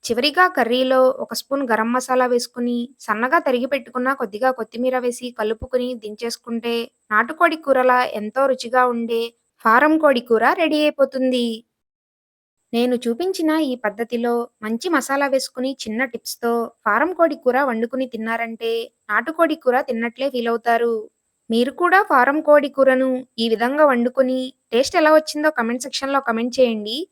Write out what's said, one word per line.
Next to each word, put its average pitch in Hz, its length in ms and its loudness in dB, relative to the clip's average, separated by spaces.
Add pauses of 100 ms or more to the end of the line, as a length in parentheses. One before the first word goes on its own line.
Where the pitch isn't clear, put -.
చివరిగా 277 440 2
కర్రీలో 262 520 2 (200)
ఒక - 140 -8
స్పూన్ 277 340 -4
గరం 220 240 0
మసాలా 254 340 0
వేసుకుని 240 500 -2 (240)
సన్నగా 240 380 0
తరిగి 254 300 0
పెట్టుకున్న 262 440 -4
కొద్దిగా 233 400 -2
కొత్తిమీర 254 460 -4
వేసి 247 320 -6
కలుపుకుని 240 640 -4
దించేసుకుంటే 233 800 -8 (360)
నాటుకోడి 311 460 0
కూరలా 254 420 2 (140)
ఎంతో 214 340 -4
రుచిగా 254 400 0
ఉండే 233 360 -4 (420)
ఫారం 254 340 6
కోడి 277 220 2
కూర 226 320 2
రెడీ 320 280 0
అయిపోతుంది. 262 680 0 (1300)
నేను 247 240 2
చూపించిన 311 540 -2 (120)
ఈ 262 140 -2
పద్ధతిలో 233 580 -4 (280)
మంచి 226 260 -4
మసాలా 277 400 0
వేసుకుని 262 420 -6 (100)
చిన్న 220 240 -6
టిప్స్‌తో - 480 -6 (280)
ఫారం 240 320 0
కోడి 330 240 2
కూర 254 260 0
వండుకుని 247 460 -2
తిన్నారంటే 226 640 -6 (360)
నాటుకోడి 311 480 0
కూర 254 240 0
తిన్నట్లే 240 480 -4
ఫీల్ 240 220 -2
అవుతారు. 233 440 0 (560)
మీరు 240 220 2
కూడా 349 300 2
ఫారం 277 380 4
కోడి 294 280 4
కూరను 262 420 2 (280)
ఈ 226 100 0
విధంగా 240 380 2
వండుకొని 254 540 0 (280)
టేస్ట్ 269 280 0
ఎలా 311 160 4
వచ్చిందో 311 380 2
కామెంట్ 247 360 -4
సెక్షన్‌లో 269 340 -2
కామెంట్ 240 360 -4
చేయండి. 226 400 0 (160)